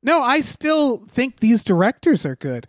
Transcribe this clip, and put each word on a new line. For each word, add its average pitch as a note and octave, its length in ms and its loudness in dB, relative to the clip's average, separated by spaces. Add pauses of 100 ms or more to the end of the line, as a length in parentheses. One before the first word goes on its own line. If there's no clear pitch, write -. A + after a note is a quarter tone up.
No, D4+ 200 0
I C4+ 200 0
still D4+ 560 -2 (100)
think B3+ 320 -4
these A3 240 2
directors G3+ 640 0
are C3 100 -8
good. B2+ 320 -10